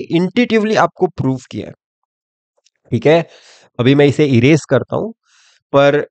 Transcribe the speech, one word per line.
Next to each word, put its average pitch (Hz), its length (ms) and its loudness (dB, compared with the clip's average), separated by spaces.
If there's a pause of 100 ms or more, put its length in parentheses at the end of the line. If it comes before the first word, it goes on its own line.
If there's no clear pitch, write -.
(100)
इंट्यूटिवली 214 640 -2
आपको 170 320 -2
प्रूव 131 320 -4 (120)
किया 104 160 -12
है, - 60 -18 (1200)
ठीक 117 140 -4
है? 165 140 4 (580)
अभी 123 160 2
मैं 143 120 4
इसे 143 200 0
इरेज 135 440 2
करता 123 260 -2
हूं, 196 140 -6 (640)
पर 143 380 2